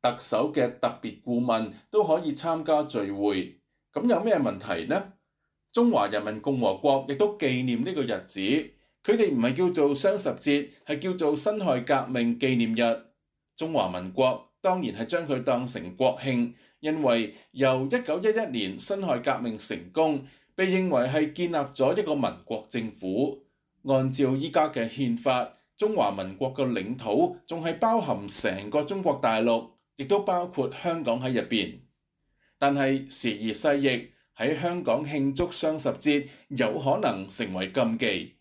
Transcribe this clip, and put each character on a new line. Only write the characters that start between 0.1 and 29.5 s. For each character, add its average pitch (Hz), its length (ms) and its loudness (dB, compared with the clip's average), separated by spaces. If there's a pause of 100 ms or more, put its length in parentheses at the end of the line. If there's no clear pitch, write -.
首 131 320 0
嘅 123 160 2 (120)
特 - 200 -2
別 - 220 -10
顧 120 200 0
問 113 300 0 (180)
都 208 140 4
可 160 160 4
以 151 140 -2
參 165 280 -2
加 151 200 2
聚 104 280 -4
會， 98 480 -2 (320)
噉 175 160 -2
有 208 160 4
咩 214 160 4
問 104 200 0
題 85 260 -6
呢？ 196 280 -2 (600)
中 240 180 6
華 110 180 4
人 104 140 -2
民 107 200 -6
共 135 180 0
和 98 160 4
國 135 320 2
亦 143 60 -2
都 208 240 2
紀 131 260 0
念 120 180 0
呢 170 80 -2
個 156 120 -2
日 107 240 -2
子， - 140 -8 (600)
佢 220 140 2
哋 214 160 4
唔 123 80 2
係 127 140 2
叫 180 160 2
做 147 240 4
雙 196 240 2
十 151 100 -2
節， 143 400 0 (160)
係 151 140 -4
叫 185 160 -2
做 156 200 2
辛 208 300 -2
亥 131 160 2
革 131 280 2
命 117 300 0
紀 131 160 2
念 113 200 2
日。 113 280 2 (540)
中 160 160 -6
華 107 160 2
民 90 240 -6
國 127 480 0
當 185 220 2
然 110 120 -4
係 113 120 -6
將 170 200 -2
佢 143 160 -2
當 127 240 0
成 92 300 -8
國 - 220 2
慶， 123 340 0 (280)
因 156 220 -2
為 117 320 2 (180)
由 131 340 2
一 - 20 -4
九 185 320 0
一 202 60 0
一 220 240 0
年 98 280 -4
辛 - 220 -6
亥 123 200 0
革 131 180 0
命 117 200 -6
成 - 160 -8 (160)
功， 156 360 0 (280)
被 190 120 0
認 185 240 2
為 127 180 2
係 151 240 0
建 175 180 -2
立 165 60 -2
咗 139 420 0
一 208 40 0
個 151 120 0
民 120 160 0 (140)
國 113 240 -8
政 113 240 -4
府。 98 500 -2 (440)
按 131 260 2
照 135 240 2
依 151 140 -4
家 156 180 2
嘅 117 180 -2
憲 117 300 -2
法， 123 340 0 (280)
中 214 180 2
華 110 140 2
民 98 260 -6
國 131 160 -2
嘅 131 180 0
領 104 240 -4
土 120 520 0
仲 165 180 -6
係 165 140 -4
包 226 200 2
含 101 300 -4
成 98 400 -4
個 - 160 0
中 196 180 -6
國 147 200 0
大 113 180 4
陸， 117 300 2 (260)